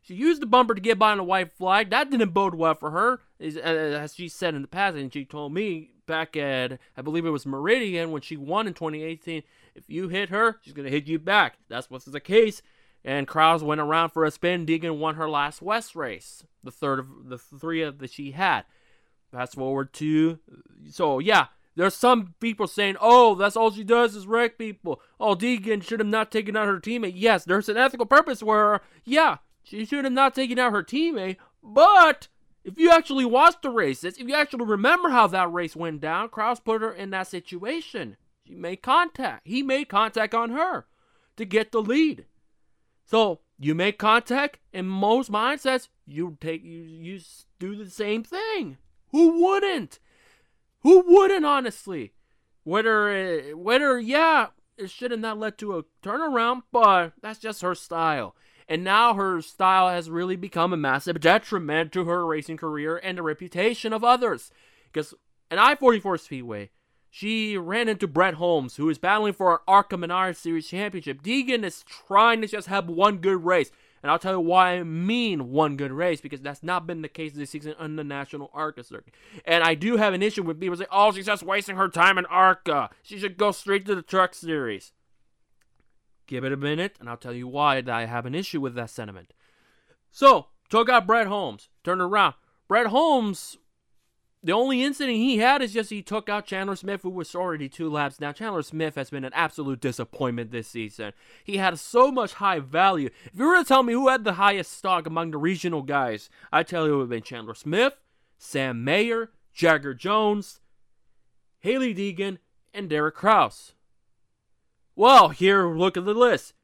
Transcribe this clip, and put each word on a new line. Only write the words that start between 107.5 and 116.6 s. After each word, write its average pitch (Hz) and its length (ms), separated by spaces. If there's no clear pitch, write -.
Smith, 208 460
Sam 131 480
Mayer, 226 460
Jagger 147 400
Jones, 208 680
Hailie 247 300
Deegan, 196 440
and 202 160
Derek 151 260
Kraus. 185 580
Well, 262 340
here, 190 360
look 175 320
at 180 80
the 208 80
list. 233 400